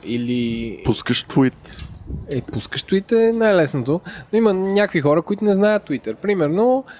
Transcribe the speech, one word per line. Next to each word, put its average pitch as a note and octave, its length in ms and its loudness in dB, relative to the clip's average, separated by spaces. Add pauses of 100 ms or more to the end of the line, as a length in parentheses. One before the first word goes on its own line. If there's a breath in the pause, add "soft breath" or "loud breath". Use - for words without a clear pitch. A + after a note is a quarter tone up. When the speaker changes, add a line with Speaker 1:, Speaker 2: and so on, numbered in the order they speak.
Speaker 1:
или A#2 840 -4
Speaker 2:
Пускаш - 400 -2
твит. - 600 -2 (440)
Speaker 1:
Е, C3+ 120 -4
пускаш - 420 -8
твит G3 300 -2
е A3+ 200 4
най-лесното, E3 680 2 (320 loud breath)
но G#3+ 60 2
има A3 140 4
някакви F#3+ 480 2
хора, D3 220 4
които G3+ 220 -4
не G#3 100 4
знаят G#3 340 2
Twitter. A2+ 260 -4
Примерно, G3+ 720 0 (160 loud breath)